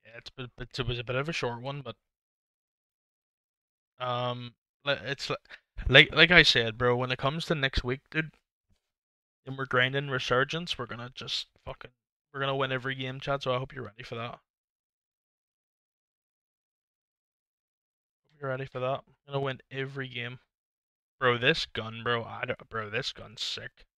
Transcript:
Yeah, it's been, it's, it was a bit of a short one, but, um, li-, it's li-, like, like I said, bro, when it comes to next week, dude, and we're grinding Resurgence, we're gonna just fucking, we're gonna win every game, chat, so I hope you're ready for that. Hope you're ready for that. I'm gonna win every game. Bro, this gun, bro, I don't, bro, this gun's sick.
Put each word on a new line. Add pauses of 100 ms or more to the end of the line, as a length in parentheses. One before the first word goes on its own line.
Yeah,
it's
been,
it's,
it
was
a
bit
of
a
short
one,
but, (2000)
um, (320)
li-,
it's
li-, (540)
like,
like
I
said,
bro,
when
it
comes
to
next
week, (100)
dude, (1120)
and
we're
grinding
Resurgence,
we're
gonna
just (180)
fucking, (420)
we're
gonna
win
every
game,
chat,
so
I
hope
you're
ready
for
that.
Hope (4000)
you're
ready
for
that.
I'm
gonna
win (120)
every
game. (800)
Bro,
this
gun,
bro,
I
don't,
bro,
this
gun's
sick. (120)